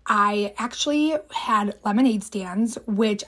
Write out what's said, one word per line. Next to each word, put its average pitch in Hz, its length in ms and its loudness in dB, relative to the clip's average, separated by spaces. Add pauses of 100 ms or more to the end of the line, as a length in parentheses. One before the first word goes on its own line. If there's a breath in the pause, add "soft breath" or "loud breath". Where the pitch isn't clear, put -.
I 208 500 0
actually 294 600 0 (120)
had 208 540 0
lemonade 220 400 2
stands, 196 540 -4 (100)
which 214 400 0